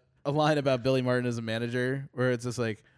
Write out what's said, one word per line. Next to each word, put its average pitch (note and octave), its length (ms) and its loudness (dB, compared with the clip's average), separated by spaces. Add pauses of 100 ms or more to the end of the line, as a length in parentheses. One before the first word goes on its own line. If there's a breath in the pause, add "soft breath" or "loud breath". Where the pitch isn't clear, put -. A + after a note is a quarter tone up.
(260)
a C#3+ 40 0
line D3+ 280 4
about C3 240 2
Billy C3 200 2
Martin B2 240 0
as A#2 120 -2
a A#2 40 -6
manager B2 720 -4
where B2+ 180 0
it's A#2+ 140 -4
just A#2+ 140 -6
like, A2+ 260 -4 (140 soft breath)